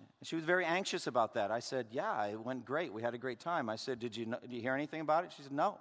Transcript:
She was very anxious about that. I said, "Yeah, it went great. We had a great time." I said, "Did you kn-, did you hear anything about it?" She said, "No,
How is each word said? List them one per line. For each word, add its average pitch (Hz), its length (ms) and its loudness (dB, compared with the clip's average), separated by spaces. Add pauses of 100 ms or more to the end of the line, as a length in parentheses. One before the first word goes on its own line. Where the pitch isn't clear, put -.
(240)
She 160 140 -4
was 156 80 -2
very 180 180 6
anxious 175 440 2
about 117 260 4
that. 104 180 2
I 117 80 2
said, 120 320 -2
"Yeah, 151 320 0
it 104 160 -2
went 123 240 -4
great. 139 300 -2
We 113 80 -4
had 117 120 2
a 123 40 -6
great 120 240 -4
time." 160 280 0
I 110 60 0
said, 123 240 -4
"Did 113 160 -4
you 113 120 -2
kn-, 120 140 -2
did 82 120 -12
you 117 80 -4
hear 131 140 2
anything 151 260 -2
about 156 240 4
it?" 165 80 -16
She - 80 -18
said, 139 100 -12
"No, 175 300 2